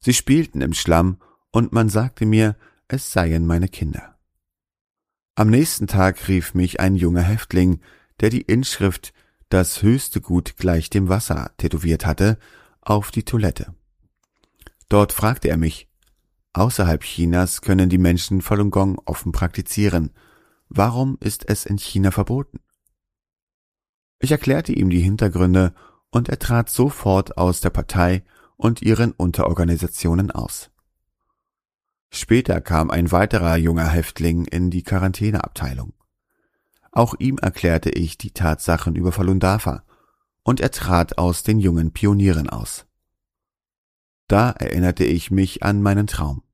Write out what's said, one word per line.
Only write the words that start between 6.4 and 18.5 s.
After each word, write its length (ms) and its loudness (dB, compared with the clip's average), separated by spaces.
mich 260 0
ein 160 2
junger 280 2
Häftling, 580 2
der 80 4
die 140 -2
Inschrift 720 -2
"Das 320 2
höchste 400 0
Gut 380 -4
gleich 320 0
dem 180 0
Wasser" 480 -4
tätowiert 480 -2
hatte, 340 2
auf 280 -2
die 140 -4
Toilette. 500 -4
Dort 240 4
fragte 340 0
er 80 0
mich, 320 -2
"Außerhalb 500 2
Chinas 600 0
können 260 4
die 80 2
Menschen 460 2
Falun 280 0